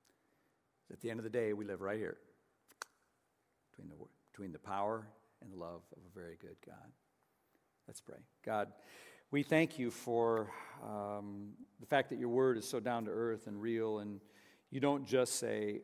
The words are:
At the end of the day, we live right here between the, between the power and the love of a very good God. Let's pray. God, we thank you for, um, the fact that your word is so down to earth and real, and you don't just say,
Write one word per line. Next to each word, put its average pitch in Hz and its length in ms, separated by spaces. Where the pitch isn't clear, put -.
At 98 120
the 113 80
end 113 100
of 110 40
the 110 60
day, 110 220
we 104 140
live 95 160
right 101 160
here 90 180
between 87 200
the, 78 60
between 98 180
the 78 80
power 104 480
and 98 100
the 98 40
love 85 260
of - 60
a 90 200
very 85 220
good 87 240
God. 101 260
Let's - 140
pray. - 180
God, 107 280
we 143 120
thank 156 360
you 120 120
for, 117 600
um, 101 680
the 120 60
fact 135 220
that 120 100
your 123 120
word 131 260
is 107 100
so 123 140
down 117 240
to 107 60
earth 110 360
and 101 140
real, 110 380
and 104 220
you 131 60
don't 143 260
just 123 320
say, 107 460